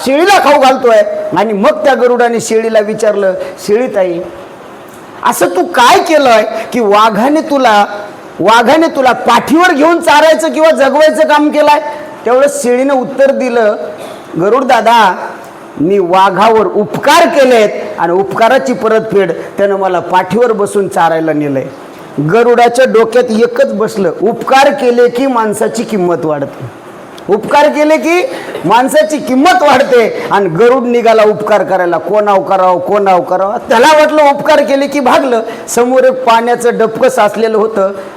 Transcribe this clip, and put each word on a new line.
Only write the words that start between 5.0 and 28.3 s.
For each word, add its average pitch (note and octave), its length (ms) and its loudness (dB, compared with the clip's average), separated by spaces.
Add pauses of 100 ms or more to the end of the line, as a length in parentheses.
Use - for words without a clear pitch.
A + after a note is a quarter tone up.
असं - 220 -2
तू F4+ 160 -2
काय C4+ 340 2
केलंय C#4+ 440 2 (300)
की A#3+ 80 -2
वाघाने A3 600 2
तुला, A3+ 460 2 (540)
वाघाने A#3+ 460 4
तुला B3+ 260 0
पाठीवर A#3+ 600 2
घेऊन D#4+ 260 2
चारायचं D#4 520 2
किंवा D#4 180 2
जगवायचं D4 580 2
काम D4 200 2
केलंय?" D4 320 2 (460)
तेवढं B3+ 220 2
शेळीनं C4 460 0
उत्तर C4 360 0
दिलं, A#3 460 0 (640)
"गरुड A3+ 240 0
दादा, A3+ 640 2 (520)
मी F#3 180 0
वाघावर F#3+ 680 2
उपकार C4+ 600 0
केलेत B3+ 420 2 (300)
आणि E3+ 140 -2
उपकाराची A3+ 600 0
परतफेड, G#3 600 -2
त्यानं - 440 -4
मला F#3+ 220 -2
पाठीवर F#3 540 -2
बसून G3+ 360 -2
चारायला D#3+ 440 -2
नेलंय." C#3+ 320 -4 (680)
गरुडाच्या A#3+ 520 4
डोक्यात A3+ 400 2
एकच A#3 500 -2
बसलं, G3 380 -2 (100)
उपकार C4 500 2
केले A#3+ 360 0
की B3 180 -4
माणसाची A3+ 560 -4
किंमत F3 420 -4
वाढते, D3 400 -6 (680)
उपकार C#4+ 340 2
केले D4+ 280 2
की E4 260 0 (420)